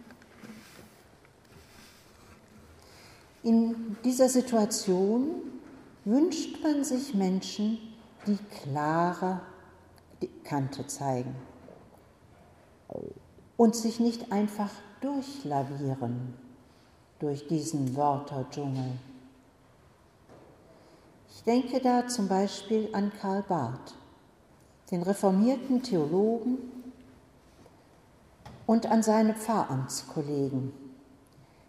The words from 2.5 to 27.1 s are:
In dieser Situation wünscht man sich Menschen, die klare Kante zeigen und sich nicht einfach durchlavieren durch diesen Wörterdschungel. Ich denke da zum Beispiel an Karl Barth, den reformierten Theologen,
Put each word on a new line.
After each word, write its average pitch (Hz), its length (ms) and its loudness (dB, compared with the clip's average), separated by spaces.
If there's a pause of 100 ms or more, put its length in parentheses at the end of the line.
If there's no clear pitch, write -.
In 226 600 4
dieser 254 240 4
Situation 220 1000 2 (760)
wünscht 277 600 2
man 285 180 2
sich 254 320 -2
Menschen, 196 640 0 (480)
die 208 100 2
klare 175 1040 -2 (1040)
Kante 135 460 -4
zeigen 131 480 -4 (2250)
und 233 200 6
sich 226 240 -2
nicht 233 320 -2
einfach 208 380 -2 (300)
durchlavieren 135 1300 -4 (840)
durch 143 260 -4
diesen 143 480 -2
Wörterdschungel. 135 1040 -2 (2250)
Ich - 140 -16
denke 254 360 2
da 247 280 4
zum 196 180 0
Beispiel 202 680 2
an 202 280 0
Karl 202 240 -2
Barth, 131 500 -2 (960)
den 175 140 -2
reformierten 214 800 4
Theologen, 208 760 2 (2000)